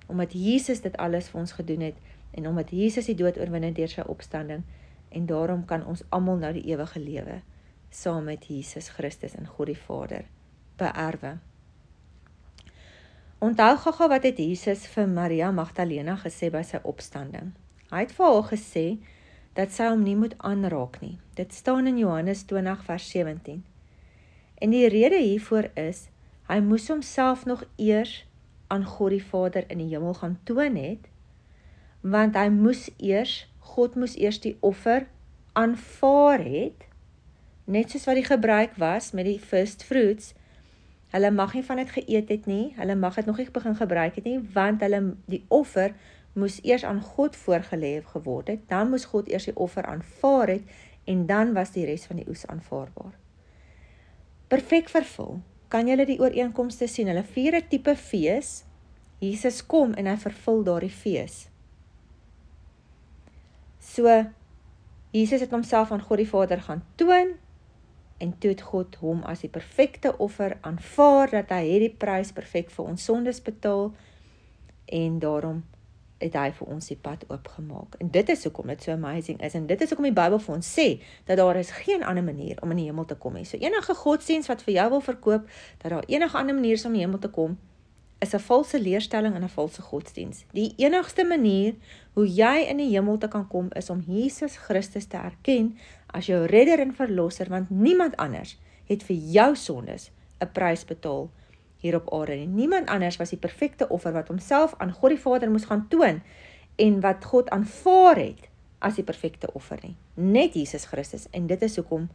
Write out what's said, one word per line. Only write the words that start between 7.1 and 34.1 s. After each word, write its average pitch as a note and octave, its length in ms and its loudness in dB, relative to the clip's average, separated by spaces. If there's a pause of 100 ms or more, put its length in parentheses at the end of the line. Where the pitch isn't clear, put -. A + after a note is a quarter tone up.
saam E3 400 -6
met D3+ 160 -10
Jesus C#3+ 480 -12
Christus C#3 400 -10
en - 160 -14
God D3 240 -6
die - 40 -14
Vader - 500 -12 (500)
beerwe. D#3+ 600 -6 (2000)
Onthou A3+ 380 6
gou-gou D#4+ 340 2
wat C4 160 4
het B3+ 100 0
Jesus F3+ 540 -2
vir G#3 160 0
Maria E3+ 480 0
Magdalena E3 640 -4
gesê E3+ 320 -6
by D#3+ 160 -4
sy - 160 -10
opstanding? - 680 -12 (360)
Hy F3 140 -4
het B3+ 140 -8
vir F4 160 6
haar G#3+ 160 4
gesê G#3 340 -4 (720)
dat G3 180 -2
sy A3+ 160 -2
hom A3+ 140 4
nie G3+ 160 0
moet A3 240 0
aanraak F3+ 580 -4
nie. - 140 -12 (220)
Dit - 180 -8
staan C4 320 0
in B3+ 100 0
Johannes G3 460 0
twintig F#3+ 400 -4
vers F3 260 -8
sewentien. E3 540 -6 (960)
En A3 160 4
die B3 160 8
rede C4+ 320 6
hiervoor G#3+ 460 0 (100)
is, D#3+ 300 -6 (420)
hy G3 80 2
moes G#3 320 2
homself C4 560 -2
nog B3 160 -4 (160)
eers G#3+ 460 0 (440)
aan G3 160 -2
God G3 300 -2
die G3 80 -4
Vader F#3 440 -2
in F3 140 -8
die D#3+ 100 -6
hemel E3 260 -4
gaan F3 200 -6 (100)
toon B3+ 320 0
het, E3 280 -10 (920)
want G#3+ 380 2
hy G3+ 140 4
moes A3 340 4 (100)
eers, G3+ 500 -2 (260)
God A#3+ 260 2
moes B3 180 -4